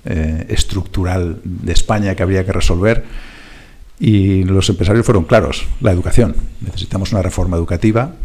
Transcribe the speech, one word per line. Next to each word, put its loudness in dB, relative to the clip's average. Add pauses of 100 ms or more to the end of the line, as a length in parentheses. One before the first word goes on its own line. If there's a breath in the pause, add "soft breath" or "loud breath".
eh, -4
estructural -2
de -6
España 2
que -4
habría 0
que -2
resolver, 2 (920 loud breath)
y 4
los 2
empresarios 2
fueron 2
claros: 2 (140)
la 2
educación. 2 (240)
Necesitamos -6
una 0
reforma -2
educativa. 0 (120)